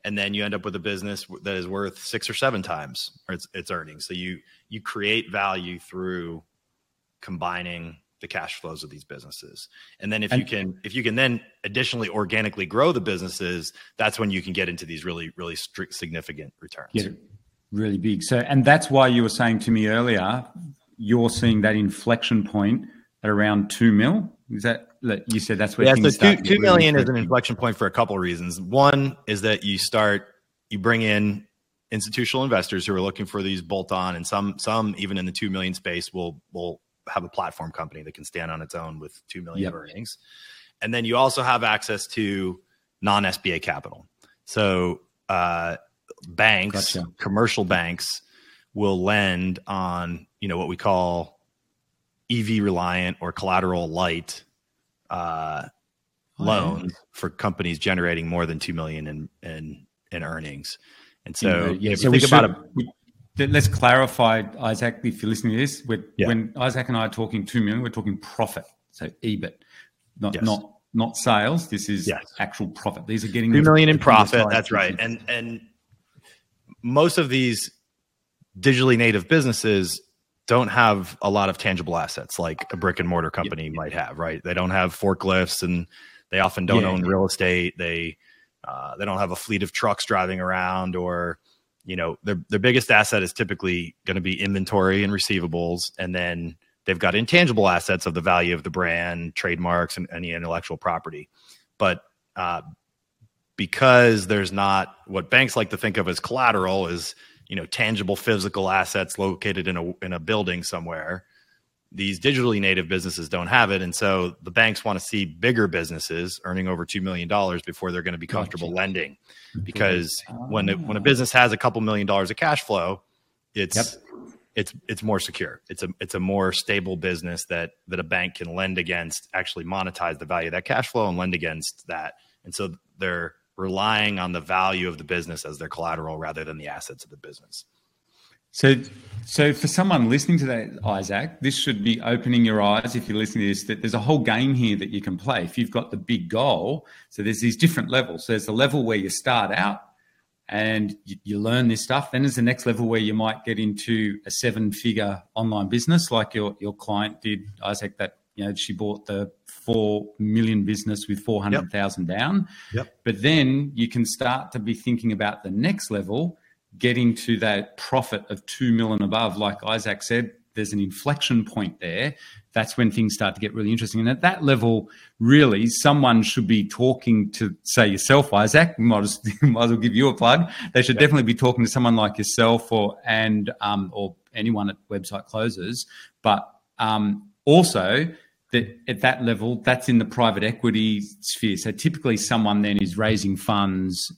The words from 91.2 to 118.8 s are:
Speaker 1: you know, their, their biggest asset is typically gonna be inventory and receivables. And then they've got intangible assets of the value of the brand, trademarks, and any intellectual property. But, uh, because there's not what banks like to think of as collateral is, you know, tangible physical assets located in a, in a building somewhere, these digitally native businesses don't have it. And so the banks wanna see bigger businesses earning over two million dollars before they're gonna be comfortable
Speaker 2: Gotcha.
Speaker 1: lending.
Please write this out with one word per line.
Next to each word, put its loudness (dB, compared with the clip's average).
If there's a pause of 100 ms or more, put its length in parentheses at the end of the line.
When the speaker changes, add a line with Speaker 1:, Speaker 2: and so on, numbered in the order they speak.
Speaker 1:
you -8
know, -4
their, -2
their 0
biggest 4
asset 4
is -4
typically -4 (100)
gonna -2
be -4
inventory 2
and 0
receivables. -2
And -6
then -6 (280)
they've -2
got 2
intangible 4
assets 0
of -2
the -2
value 2
of -6
the -6
brand, -4
trademarks, -2
and -8
any -8
intellectual -6
property. -6 (480)
But, 0 (320)
uh, -4 (920)
because 6
there's 0
not 0
what -6
banks 4
like 0
to -6
think -2
of 0
as -2
collateral 0
is, -6 (320)
you -10
know, -6
tangible -2
physical -2
assets -2
located -2
in -4
a, -6
in -8
a -6
building -2
somewhere, -8 (680)
these -6
digitally 2
native 2
businesses -4
don't -4
have 4
it. 0
And -6
so 0
the -14
banks 2
wanna -2
see -4
bigger 0
businesses -6
earning -4
over -4
two -6
million -4
dollars 0
before -8
they're -4
gonna -6
be -10
comfortable -6
Speaker 2:
Gotcha. -4
Speaker 1:
lending. -4